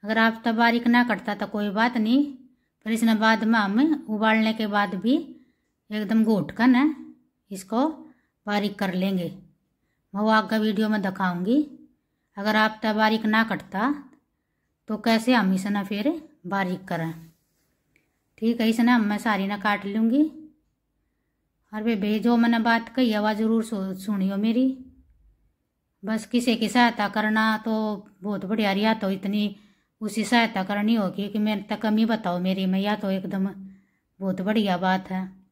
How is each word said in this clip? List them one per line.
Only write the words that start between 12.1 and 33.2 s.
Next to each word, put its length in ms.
अगर 180
आप 280
तब 120
बारीक 320
ना 180
कटता 480
तो 100
कैसे 340
हम 200
इसे 160
ना 140
फिर 260
बारीक 400
करें, 260
ठीक 240
है। 80
इसे 140
ना 160
मैं 200
सारी 280
ना 120
काट 280
लूँगी। 360
और 100
बेबे 380
जो 160
मैंने 240
बात 280
कही 220
है 100
वह 140
ज़रूर 280
सु-, 320
सुनियो 420
मेरी। 280
बस 240
किसी 280
की 140
सहायता 400
करना 340
तो 160
बहुत 240
बढ़िया 260
रिया, 220
तो 180
इतनी 440
उसी 220
सहायता 400
करनी 320
होगी 340
कि 100
मेरे 240
तक 180
कमी 240
बताओ 340
मेरी 260
में, 140
या 160
तो 160
एकदम 360